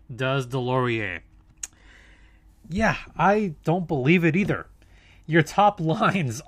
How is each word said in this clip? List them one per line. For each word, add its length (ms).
does 320
Deslauriers. 720
Yeah, 260
I 380
don't 200
believe 380
it 140
either. 300
Your 180
top 380
<laughs> 0
lines 680